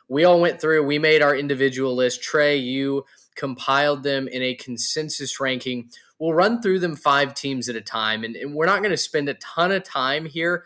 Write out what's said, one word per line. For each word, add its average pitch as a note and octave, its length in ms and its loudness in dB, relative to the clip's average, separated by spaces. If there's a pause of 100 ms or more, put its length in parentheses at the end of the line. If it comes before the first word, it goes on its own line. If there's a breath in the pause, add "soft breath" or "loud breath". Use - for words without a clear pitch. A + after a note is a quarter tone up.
We D3 160 4
all F3 160 6
went E3+ 180 2
through. D#3 240 2
We D3 160 0
made D#3 220 6
our C#3+ 140 4
individual C3 600 0
list. B2 260 0
Trey, D3 360 2
you C3+ 480 -2 (300 soft breath)
compiled C#3 680 0
them C3+ 240 -2
in B2+ 160 -6
a B2+ 100 -2
consensus C3+ 840 -4
ranking. B2+ 500 -4 (300 loud breath)
We'll D#3+ 140 0
run G#3+ 280 4
through F#3+ 180 2
them E3+ 160 -2
five C#3 380 2
teams C3+ 360 -4
at A#2+ 80 -6
a A2 40 -8
time, A2 420 -4
and, A2+ 120 -8
and C#3+ 180 -10
we're D#3 120 0
not F#3+ 180 2
gonna F#3+ 140 0
spend D3 320 -2
a C#3 60 -4
ton - 360 -2
of F#3+ 120 0
time C#3+ 420 -4
here. E3 400 -4